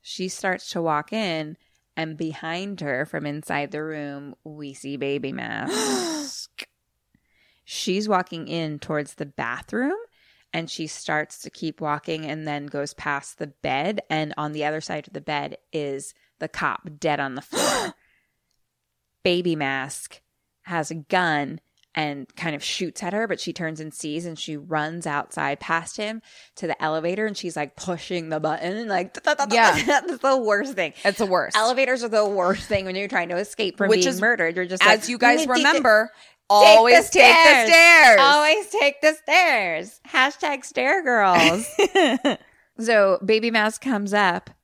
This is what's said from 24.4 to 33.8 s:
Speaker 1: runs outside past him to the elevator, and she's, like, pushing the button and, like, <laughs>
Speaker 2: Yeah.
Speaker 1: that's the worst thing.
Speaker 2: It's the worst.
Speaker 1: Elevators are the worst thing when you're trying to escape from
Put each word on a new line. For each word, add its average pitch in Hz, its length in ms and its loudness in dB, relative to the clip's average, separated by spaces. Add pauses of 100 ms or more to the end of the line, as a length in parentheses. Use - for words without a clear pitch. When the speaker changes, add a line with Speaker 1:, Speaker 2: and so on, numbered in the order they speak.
Speaker 1:
runs 156 500 -6
outside 143 540 -6
past 165 380 -6
him 220 240 -8 (340)
to 185 100 -10
the - 160 -6
elevator, 165 440 -2
and 208 100 -6
she's, 170 180 -10
like, 147 220 -8
pushing 170 540 -8
the 156 100 -4
button 156 380 -4
and, 233 100 -10
like, 190 340 -4
<laughs> 277 280 0
Speaker 2:
Yeah. 220 340 6
Speaker 1:
that's 359 340 0
the 269 200 2
worst 220 340 0
thing. 185 220 -4 (100)
Speaker 2:
It's 202 140 0
the 226 80 0
worst. 180 280 0
Speaker 1:
Elevators 247 480 0
are 240 60 -6
the 208 180 2
worst 196 400 0
thing 196 200 -2
when 185 100 -6
you're 202 120 -6
trying 180 200 -2
to 175 80 -4
escape 196 400 -6
from 202 140 2